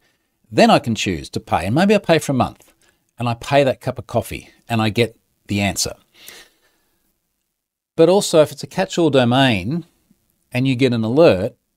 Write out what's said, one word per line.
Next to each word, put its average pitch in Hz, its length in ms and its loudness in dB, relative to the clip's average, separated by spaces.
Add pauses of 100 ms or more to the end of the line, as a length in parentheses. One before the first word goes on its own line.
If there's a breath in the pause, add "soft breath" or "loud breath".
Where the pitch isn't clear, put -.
(520)
then 196 180 4
I 175 100 4
can 117 140 -4
choose 85 360 -6
to - 100 -8
pay. 85 260 -4
And 104 80 -4
maybe 202 220 2
I 196 40 2
pay 170 200 0
for - 120 -6
a 135 40 -2
month - 380 -4 (440)
and 123 100 -6
I 117 60 -2
pay 143 300 0
that 127 180 -2
cup 123 160 -8
of 107 100 -14
coffee - 420 -6 (200)
and 117 120 0
I 110 80 0
get 110 280 -2 (300)
the 101 140 -2
answer. - 340 -4 (2000 loud breath)
But 165 140 4
also, 185 320 2
if 143 100 0
it's - 120 -18
a 135 40 -12
catch-all 180 420 -2
domain 127 760 0 (680)
and 127 160 -2
you 131 80 0
get 123 180 2
an 113 100 -2
alert 120 520 2 (220)